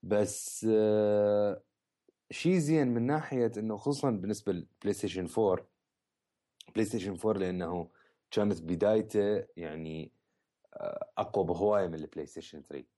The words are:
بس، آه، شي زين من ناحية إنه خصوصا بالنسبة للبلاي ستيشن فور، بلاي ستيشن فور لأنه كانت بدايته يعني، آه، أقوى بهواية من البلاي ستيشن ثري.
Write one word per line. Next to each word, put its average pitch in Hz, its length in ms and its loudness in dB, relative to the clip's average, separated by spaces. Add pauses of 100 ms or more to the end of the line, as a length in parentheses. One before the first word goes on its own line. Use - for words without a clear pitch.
بس، 104 640 -2
آه، 104 920 4 (680)
شي 180 280 2
زين 151 280 4
من 117 180 2
ناحية 135 520 0
إنه 107 200 -4
خصوصا 143 320 0
بالنسبة 101 440 -2
للبلاي 87 400 -4
ستيشن 92 320 -4
فور، 95 400 2 (1080)
بلاي 107 120 2
ستيشن 98 300 -4
فور 107 220 0
لأنه 90 520 -4 (420)
كانت 104 300 0
بدايته 101 840 2 (140)
يعني، 80 540 -10 (600)
آه، - 440 -8
أقوى 101 280 0
بهواية 95 420 2
من 82 80 -6
البلاي 78 300 -8
ستيشن 78 360 -16
ثري. 69 240 -14 (120)